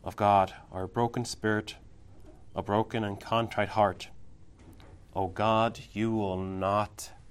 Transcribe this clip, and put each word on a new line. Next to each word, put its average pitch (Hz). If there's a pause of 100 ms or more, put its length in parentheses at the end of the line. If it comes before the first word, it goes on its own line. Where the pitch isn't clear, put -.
of 92
God 101 (180)
are 92
a 95
broken 117
spirit, 107 (800)
a 95
broken 110
and 98
contrite 107
heart. 101 (1040)
"O 92
God, 110 (120)
you 110
will 98
not 95 (200)